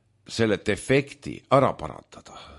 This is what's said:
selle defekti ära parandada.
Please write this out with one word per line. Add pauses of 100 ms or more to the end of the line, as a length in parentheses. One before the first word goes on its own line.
(260)
selle
defekti (160)
ära
parandada. (200)